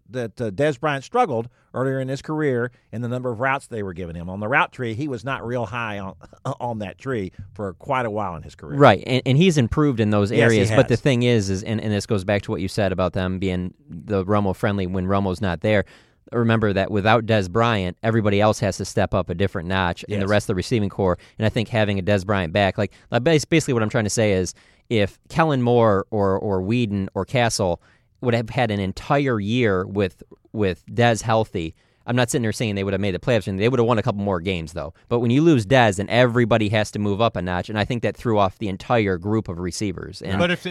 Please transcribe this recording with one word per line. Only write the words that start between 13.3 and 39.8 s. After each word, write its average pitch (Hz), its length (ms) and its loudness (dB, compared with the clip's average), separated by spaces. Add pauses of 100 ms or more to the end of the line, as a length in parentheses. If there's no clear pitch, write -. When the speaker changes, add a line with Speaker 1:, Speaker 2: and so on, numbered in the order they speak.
Speaker 2:
being 90 340 -4 (160)
the 92 340 -2
Romo 101 300 0
friendly 101 320 -2
when 92 200 -2
Romo's 98 340 0
not 87 220 -2
there. 107 220 2 (480)
Remember 113 400 2
that 95 200 0
without 110 340 2
Dez 101 240 2
Bryant, 104 520 0
everybody 107 380 2
else 104 200 4
has 98 180 0
to 98 60 -4
step 95 280 -2
up 92 160 -2
a 90 60 -4
different 87 340 -4
notch 92 360 -2
in 101 160 -6
the 98 40 -2
Speaker 1:
Yes. 95 60 -2
Speaker 2:
rest 104 140 2
of - 40 -6
the 113 60 -2
receiving 101 340 -2
core. 90 300 0 (200)
And 110 80 -2
I - 20 2
think 107 200 -2
having 104 300 0
a 95 40 -4
Dez 95 220 0
Bryant 92 280 -2
back, 98 260 2
like, 104 140 -2 (180)
like, 120 140 0
bas-, 156 200 4
basically 151 300 0
what 113 80 0
I'm 107 80 0
trying 117 140 0
to 101 60 -2
say 107 220 2
is 92 220 -2 (340)
if 104 300 0 (100)
Kellen 156 340 0
Moore 117 480 4
or, 98 280 0
or 95 240 -2
Whedon 101 520 -2
or 98 100 -2
Castle 110 560 0 (400)
would 123 140 0
have 113 140 -2
had 117 220 -2
an 101 100 0
entire 127 580 -2
year 101 480 0
with, 98 360 -4 (300)
with 101 340 -2
Dez 117 360 2
healthy, 110 520 -2 (320)
I'm 120 100 -2
not 123 140 2
sitting 135 120 0
there 110 100 -2
saying 107 220 -2
they 98 100 -2
would 98 100 -2
have 95 80 -2
made 101 120 0
the 87 40 -4
playoffs, 117 280 0
and 95 140 -4
they 107 80 2
would 127 100 2
have 117 80 4
won 117 120 2
a 101 40 0
couple 104 200 -2
more 98 180 0
games, 82 320 -4
though. 80 220 -10 (140)
But 120 120 0
when 117 100 0
you 135 120 4
lose 147 240 4
Dez, 113 320 4
then 98 100 -4
everybody 117 640 2
has 107 220 0
to 110 60 -6
move 101 220 -2
up 113 160 0
a 92 60 -4
notch, 90 260 -4
and 107 100 -4
I 104 60 2
think 120 180 -4
that 104 140 -2
threw 110 220 0
off 98 200 2
the 107 100 -6
entire 98 500 0
group 104 300 -2
of 87 100 -10
receivers. 87 640 -8